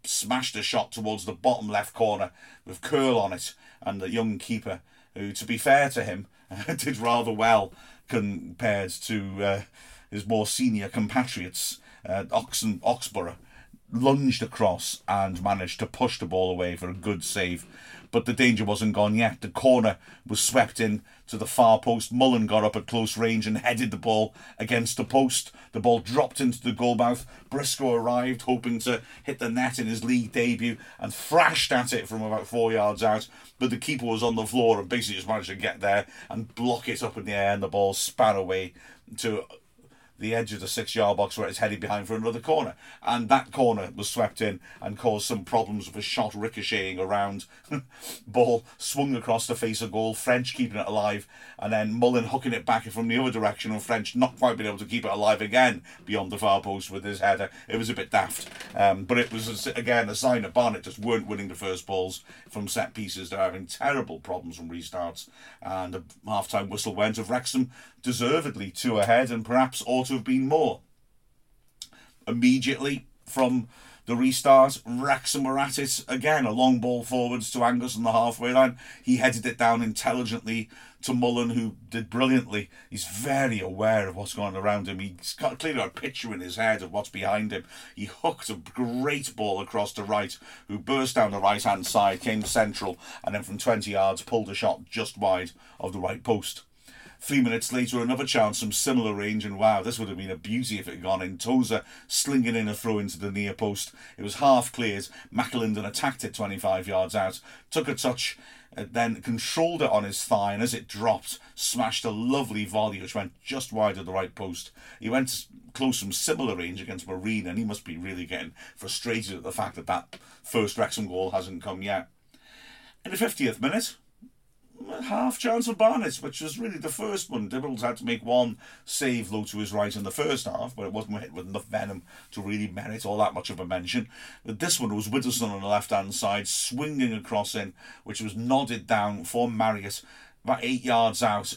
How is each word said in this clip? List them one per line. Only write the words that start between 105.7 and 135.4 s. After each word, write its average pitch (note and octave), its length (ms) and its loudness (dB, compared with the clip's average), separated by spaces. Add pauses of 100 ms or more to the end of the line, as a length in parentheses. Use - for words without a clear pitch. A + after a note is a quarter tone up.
attacked B2+ 380 -4
it G#2 120 -6
twenty-five F#2+ 520 -2
yards F#2 280 0
out, F#2+ 240 -2 (320)
took - 160 0
a C#3 80 -2
touch, - 420 -2 (400)
uh, G#2 120 -8
then A#2 340 0
controlled E3 580 -2
it C#3 80 2
on G#2 140 4
his G2+ 200 -6
thigh, G2+ 300 2
and G#2 80 -4
as A#2+ 140 0
it G#2+ 120 -10
dropped, G#2 520 -2 (160)
smashed - 500 -2
a A#2 60 -2
lovely A2+ 540 -2
volley G2+ 360 -2
which F#2 140 -8
went F#2+ 180 -6 (100)
just C3 300 -8
wide G#2+ 240 2
of G2 80 -10
the F#2 80 -8
right F#2+ 220 -4
post. F#2 340 -10 (300)
He G#2+ 100 -6
went C3 200 0
s-, - 180 -8 (260)
close C3 260 0
from G2+ 120 -6
similar - 440 -2
range F2+ 260 -6
against F#2 260 -12
Marine, F#2+ 400 -4
and F2 100 -6
he A2+ 80 -2
must G#2 180 -6
be E2 140 -12
really F2+ 300 -8
getting D#2+ 260 -8 (220)
frustrated G2 600 -6
at E2 60 -14
the F#2 80 -8
fact F#2 260 -6
that E2+ 100 -12
that - 300 -4 (260)
first G#2+ 340 -2
Wrexham G#2+ 300 -2
goal F#2 240 -2
hasn't F#2 320 -6
come F#2 180 -8
yet. G2 280 -4 (920)
In - 60 -10
the F#3+ 80 -8
fiftieth F#3+ 420 0
minute, E3+ 360 -2 (920)
a F#4 120 -10
half B3+ 360 -2
chance A#3 300 0
for A3+ 80 -2
Barnet, A3 420 4
which C#3 240 -10
was D#3 180 -8
really G#3+ 180 -6
the C#3+ 120 -6
first G#2 400 -4
one. G#2+ 200 -4
Dibbles C3 320 -6
had A#2+ 160 -2
to - 80 -10
make A2+ 180 -2
one A#2+ 340 4 (280)
save A#2+ 460 -2
low G#2+ 140 -2
to G#2 120 -10
his G#2 160 -4
right G#2 220 0
in G#2 80 -6
the F#2+ 80 -6
first D3 340 -2
half, - 300 -6
but G2+ 100 -8
it F#2+ 80 -8
wasn't G#2 260 -6
hit E2+ 140 -14
with F2+ 140 -12
enough G2+ 180 -8
venom G2+ 380 -6 (280)
to G#2+ 100 -10
really G#2 260 -2
merit G2+ 380 -8
all G2+ 120 -2
that G#2 160 4
much F2+ 160 -8
of F2+ 100 -8
a F#2 60 -6
mention. F2+ 420 -2 (380)
But A2 140 -6
this - 200 2
one A2 160 -2
was G#2 120 -2
Widdowson A#2+ 420 0